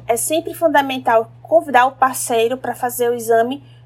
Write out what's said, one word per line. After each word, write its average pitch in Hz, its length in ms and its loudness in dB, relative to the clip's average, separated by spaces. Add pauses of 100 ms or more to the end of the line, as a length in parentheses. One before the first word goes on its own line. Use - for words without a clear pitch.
é 233 100 0
sempre 330 360 -4
fundamental 269 800 0 (100)
convidar 285 440 2
o 262 60 -2
parceiro 254 680 0
pra 240 160 -6
fazer 240 360 -2
o 247 40 -2
exame 233 500 0 (220)